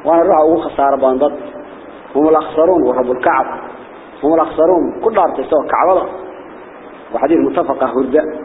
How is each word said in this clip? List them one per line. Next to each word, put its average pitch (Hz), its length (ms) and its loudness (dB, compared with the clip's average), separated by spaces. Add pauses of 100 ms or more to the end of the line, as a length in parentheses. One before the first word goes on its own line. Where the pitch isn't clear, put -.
Waana 170 180 4
ruuxa 170 240 4
ugu 165 160 4
khasaaro 139 340 0
badan 131 220 2
dad. 147 140 2 (760)
Hum 147 180 2
al-akhsaruun 156 540 2
wa 127 120 0
Rabbul 127 280 -2
Kacb. 139 260 0 (720)
Hum 151 160 0
al-akhsaruun, 160 500 2 (160)
ku - 100 0
dhaartay 170 360 0
soo 151 240 0
Kacbada. 170 340 2 (1080)
Waa - 100 -4
xadiis 151 180 2
muttafaq 135 420 -2
ah, 127 120 0
hurda. 127 280 2 (220)